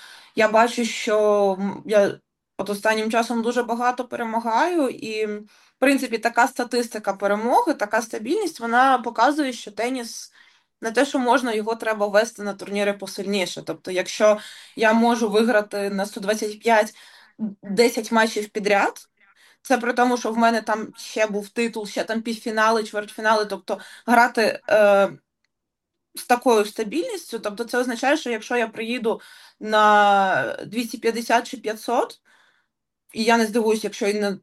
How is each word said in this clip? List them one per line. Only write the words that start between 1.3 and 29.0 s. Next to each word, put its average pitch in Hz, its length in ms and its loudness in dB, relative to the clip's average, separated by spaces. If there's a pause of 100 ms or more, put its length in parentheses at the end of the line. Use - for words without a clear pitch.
м, 196 260 -6
я 202 320 2 (400)
от 196 120 -6
останнім 214 400 -2
часом 233 320 0
дуже 240 200 0
багато 240 420 -2
перемагаю, 240 840 -2
і, 214 380 -6
в 208 220 -8 (300)
принципі, 254 400 2
така 233 300 2
статистика 240 640 -4
перемоги, 220 600 0
така 208 280 -2
стабільність, 254 580 -6
вона 247 380 4
показує, 247 540 0
що 226 180 -14
теніс 233 640 -8 (500)
не 226 100 -4
те, 254 140 2
що 285 120 -2
можна, 247 340 2
його 214 220 -2
треба 220 320 -4
вести 208 360 0
на 202 120 -6
турніри 202 380 -2
посильніше. 196 720 -6
Тобто, 160 280 -10
якщо 208 480 2 (380)
я 220 160 4
можу 233 380 2
виграти 208 600 2
на 196 160 -4
сто 214 140 -10
двадцять 214 400 -4
п'ять 226 340 2 (680)
десять 226 500 0
матчів 220 360 0
підряд, 208 600 -2 (540)
це 254 160 0
при 233 140 -4
тому, 240 240 2
що 233 160 -4
в 226 60 -4
мене 233 240 2
там 214 340 -4
ще - 300 -2
був 202 220 -6
титул, 226 380 -4
ще 190 180 -6
там 226 180 -4
півфінали, 220 600 0
чвертьфінали. 214 640 -2
Тобто 196 320 -6 (280)
грати, 233 540 4 (100)
е, 202 400 6 (1040)
з - 100 -16
такою 233 400 2
стабільністю, 240 720 -6
тобто 208 260 -8
це 233 140 -4
означає, 254 380 0
що 285 140 -6
якщо 233 260 -6
я 226 120 0
приїду 226 520 -4 (400)